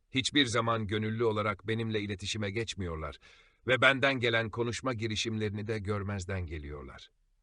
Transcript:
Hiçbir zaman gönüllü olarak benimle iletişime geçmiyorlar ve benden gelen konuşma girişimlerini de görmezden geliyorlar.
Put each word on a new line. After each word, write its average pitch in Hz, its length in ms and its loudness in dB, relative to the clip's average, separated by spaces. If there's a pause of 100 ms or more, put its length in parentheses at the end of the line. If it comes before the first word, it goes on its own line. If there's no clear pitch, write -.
(120)
Hiçbir 131 340 4
zaman 113 420 0
gönüllü 110 360 0
olarak 107 440 0
benimle 110 340 0
iletişime 101 500 -4
geçmiyorlar 92 680 -6 (480)
ve 123 140 4
benden 135 380 6
gelen 113 300 2
konuşma 120 440 -2
girişimlerini 107 720 -2
de 110 120 -2
görmezden 98 680 -2
geliyorlar. 73 680 -10 (320)